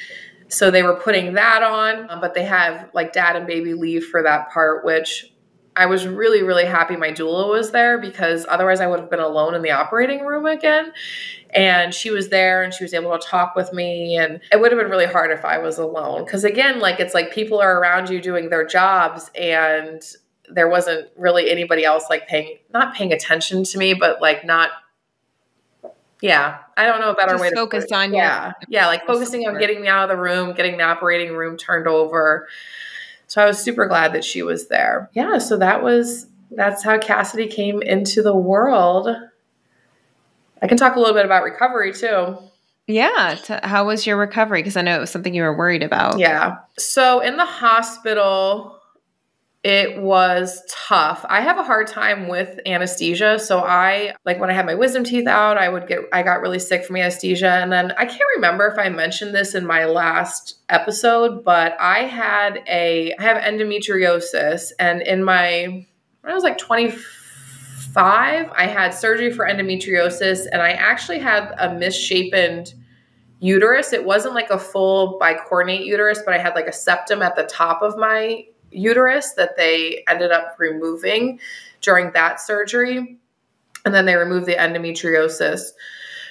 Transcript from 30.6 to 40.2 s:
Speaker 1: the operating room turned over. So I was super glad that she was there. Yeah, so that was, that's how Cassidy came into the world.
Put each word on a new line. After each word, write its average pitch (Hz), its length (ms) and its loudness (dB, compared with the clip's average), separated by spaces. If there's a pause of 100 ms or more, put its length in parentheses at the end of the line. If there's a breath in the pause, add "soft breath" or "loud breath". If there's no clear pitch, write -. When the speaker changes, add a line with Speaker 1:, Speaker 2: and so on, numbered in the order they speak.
Speaker 1:
the 170 60 0
operating 170 520 0
room 165 220 -6
turned 165 280 -2
over. 156 600 2 (800 loud breath)
So - 140 0
I 208 40 8
was 202 120 4
super 233 300 0
glad 165 260 2
that 160 100 -4
she 90 200 -6
was - 240 -4
there. - 460 0
Yeah, 302 260 0
so 214 180 -2
that 190 240 2
was, 240 460 0 (240)
that's 202 320 -2
how 220 160 2
Cassidy 214 480 -2
came 208 340 -4
into 202 400 0
the 208 140 2
world. 196 720 2 (1500)